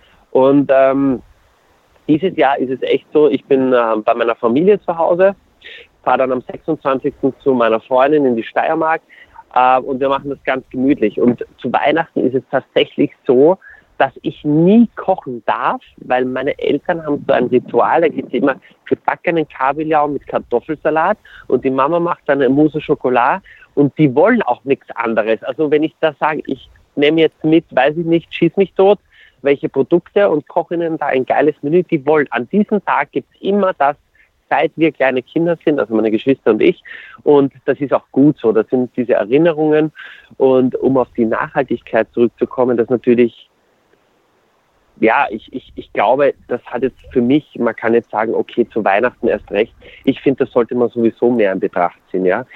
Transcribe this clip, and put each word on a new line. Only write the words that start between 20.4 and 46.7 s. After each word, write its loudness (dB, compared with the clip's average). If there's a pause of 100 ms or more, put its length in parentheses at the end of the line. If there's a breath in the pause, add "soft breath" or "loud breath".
und -2
die -2
Mama 0
macht -4
dann 0
eine 2
Mousse 2
au -8
Chocolat 0 (320 loud breath)
und 2
die 2
wollen 4
auch -4
nichts -4
anderes. -2
Also -4
wenn 2
ich -4
da -2
sage, -4
ich -10 (280)
nehme 2
jetzt -2
mit, 2
weiß 0
ich -4
nicht, -2
schieß -2
mich 0
tot, 4 (460 soft breath)
welche 0
Produkte 0
und -2
koche -4
ihnen -4
da -6
ein -2
geiles 2
Menü, 0
die -4
wollen. 2
An -6
diesem 0
Tag -2
gibt's -8
immer -2
das, -2 (520 soft breath)
seit 0
wir 0
kleine -2
Kinder -4
sind, 0
also -4
meine 0
Geschwister -2
und 2
ich, 0 (400 loud breath)
und 2 (120)
das -2
ist -4
auch -2
gut 2
so, 0
das 0
sind -2
diese -2
Erinnerungen. 2 (460 loud breath)
Und 2
um 0
auf 0
die 0
Nachhaltigkeit -4
zurückzukommen, -2
das 0
natürlich, 0 (1500)
ja, 2
ich, -14
ich, -14
ich -18
glaube, 2 (120)
das -6
hat -8